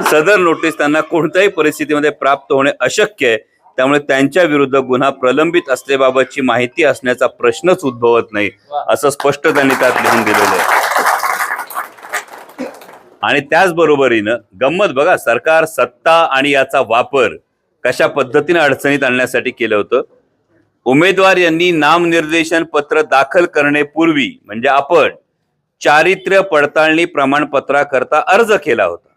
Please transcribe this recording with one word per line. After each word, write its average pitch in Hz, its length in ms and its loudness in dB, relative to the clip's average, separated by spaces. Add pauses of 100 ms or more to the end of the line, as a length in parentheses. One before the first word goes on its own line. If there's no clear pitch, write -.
सदर 156 340 2
नोटीस 160 400 0
त्यांना 151 240 0
कोणत्याही 185 460 0
परिस्थितीमध्ये 151 640 -2
प्राप्त 139 440 -2
होणे 135 260 2
अशक्य 131 480 -2
आहे, 113 100 2 (400)
त्यामुळे 139 220 2
त्यांच्या 139 440 0
विरुद्ध 143 320 0
गुन्हा 127 340 0
प्रलंबित 143 600 0
असल्याबाबतची 131 720 -2
माहिती 127 420 -2
असण्याचा 131 440 0
प्रश्नच 170 560 0
उद्भवत 117 480 0
नाही, 104 200 -4 (360)
असं 139 220 0
स्पष्ट 139 380 -2
त्यांनी 139 260 2
त्यात 127 180 0 (100)
लिहून 113 220 0
दिलेलं 104 220 0
आहे. - 380 -2 (2500)
आणि 123 180 0
त्याचबरोबरीनं 143 1000 0 (240)
गंमत 175 260 0
बघा, 151 300 0
सरकार 160 480 0
सत्ता 160 680 0
आणि 135 200 0
याचा 135 360 0
वापर 117 480 0 (480)
कशा 139 240 0
पद्धतीने 147 520 0
अडचणीत 139 440 0
आणण्यासाठी 127 480 -2
केलं 110 240 -2
होतं. 117 260 -2 (840)
उमेदवार 185 520 2
यांनी 175 340 0
नामनिर्देशन 165 920 0
पत्र 151 380 -2
दाखल 143 440 2
करण्यापूर्वी, 147 1000 0
म्हणजे 113 220 -6
आपण, 139 420 2 (720)
चारित्र्य 185 600 2
पडताळणी 160 640 0
प्रमाणपत्राकरता 139 1200 -2
अर्ज 208 260 2 (120)
केला 113 180 0
होता. 85 340 -6